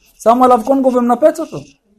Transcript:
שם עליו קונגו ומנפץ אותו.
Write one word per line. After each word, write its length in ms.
שם 280
עליו 220
קונגו 240
ומנפץ 520
אותו. 160